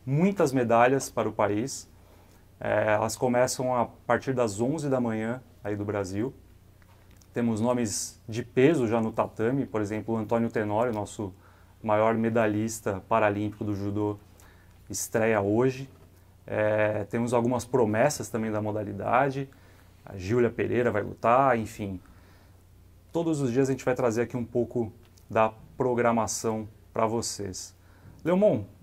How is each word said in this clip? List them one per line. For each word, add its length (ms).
muitas 480
medalhas 560
para 200
o 40
país. 560
É, 360
elas 200
começam 600
a 100
partir 260
das 280
onze 280
da 120
manhã 400
aí 140
do 80
Brasil. 500
Temos 280
nomes 680
de 140
peso 440
já 140
no 100
tatame, 540
por 160
exemplo, 340
o 40
Antônio 320
Tenório, 420
nosso 400
maior 320
medalhista 920
paralímpico 560
do 100
judô, 440
estreia 500
hoje. 480
É, 580
temos 280
algumas 320
promessas 640
também 240
da 80
modalidade. 880
A 140
Júlia 320
Pereira 400
vai 120
lutar, 560
enfim. 400
Todos 300
os 100
dias 200
a 20
gente 120
vai 100
trazer 280
aqui 140
um 80
pouco 480
da 260
programação 920
pra 140
vocês. 680
Leomon, 420